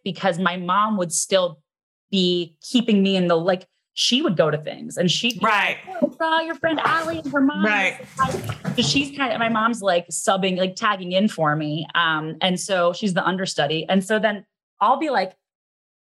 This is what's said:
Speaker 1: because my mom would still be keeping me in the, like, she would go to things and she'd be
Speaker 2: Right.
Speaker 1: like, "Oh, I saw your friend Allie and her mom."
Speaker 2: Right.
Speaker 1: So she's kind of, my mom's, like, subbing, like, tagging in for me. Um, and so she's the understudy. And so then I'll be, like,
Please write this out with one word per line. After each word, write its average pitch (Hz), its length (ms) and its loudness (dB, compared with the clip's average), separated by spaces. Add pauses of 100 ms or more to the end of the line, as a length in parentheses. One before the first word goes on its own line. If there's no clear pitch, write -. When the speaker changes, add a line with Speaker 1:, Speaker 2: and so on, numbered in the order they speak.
Speaker 1:
because 185 340 -2
my 180 180 0
mom 202 400 0
would 175 160 -2
still 180 480 0 (520)
be 180 500 0
keeping 220 400 2
me 196 140 2
in 180 100 2
the, 175 100 4
like, 185 300 0 (280)
she 254 280 0
would 226 140 0
go 160 120 4
to 147 100 0
things - 380 -12
and 175 140 2
she'd 233 300 -2
be - 40 2
Speaker 2:
Right. 196 320 2 (120)
Speaker 1:
like, 370 140 -10
"Oh, - 100 -10
I - 40 -20
saw 320 300 0
your 330 80 -6
friend 330 300 -2
Allie 330 340 -2
and 285 140 -8
her 285 80 0
mom." 269 240 2
Speaker 2:
Right. 196 320 0 (800)
Speaker 1:
So 240 60 2
she's 277 340 -2
kind 262 160 0
of, - 80 -4
my 226 80 0
mom's, 220 340 0
like, 175 260 2
subbing, 190 480 0
like, 185 200 -2
tagging 190 340 -2
in 190 160 4
for 151 300 0
me. 156 280 -4 (120)
Um, 160 440 0
and 185 200 0
so 180 320 2
she's 185 220 -2
the 185 120 0
understudy. 160 640 -2
And 196 160 2
so 214 160 0
then 208 260 -2 (340)
I'll 233 200 4
be, 302 100 -2
like, 190 240 -2 (800)